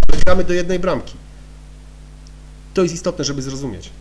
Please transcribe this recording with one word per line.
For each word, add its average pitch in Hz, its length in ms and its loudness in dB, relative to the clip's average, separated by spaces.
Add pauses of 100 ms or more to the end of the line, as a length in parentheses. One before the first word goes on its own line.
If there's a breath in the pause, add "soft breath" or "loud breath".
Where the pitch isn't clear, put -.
(120)
Ale - 120 4
gramy 185 200 4
do 180 80 -2
jednej 180 260 -6
bramki. 175 360 -10 (1600)
To 190 80 -6
jest 170 120 -6
istotne, 165 300 -12
żeby 143 180 -12
zrozumieć, 135 480 -16 (100)